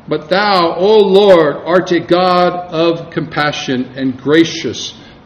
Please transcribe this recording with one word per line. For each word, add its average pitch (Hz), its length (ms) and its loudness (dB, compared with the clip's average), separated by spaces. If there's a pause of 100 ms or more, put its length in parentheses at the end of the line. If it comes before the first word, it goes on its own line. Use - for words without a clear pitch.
But 151 220 -6
thou, 180 480 0
O 202 220 2
Lord, 190 640 4
art 180 260 0
a 170 80 2
God 180 540 2 (180)
of 165 400 -2
compassion 147 840 -4
and 131 200 -4
gracious, 147 760 -2 (320)